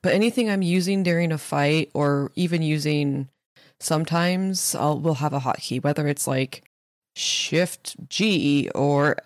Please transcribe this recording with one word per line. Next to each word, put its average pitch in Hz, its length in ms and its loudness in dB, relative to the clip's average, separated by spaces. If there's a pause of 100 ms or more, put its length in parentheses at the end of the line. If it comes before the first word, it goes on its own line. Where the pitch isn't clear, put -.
But 180 140 2
anything 226 340 2
I'm 196 140 0
using 185 400 2
during 170 300 2
a 156 60 -2
fight 147 540 0
or 143 420 0
even 170 280 0
using 147 640 0 (520)
sometimes, 175 920 0
I'll, 147 240 0
will 156 180 0
have 143 180 -2
a 139 60 0
hotkey, 127 420 -4
whether 147 260 0
it's, 143 180 -2
like, 131 380 -4 (500)
Shift - 920 -4
G 143 680 2
or 143 520 2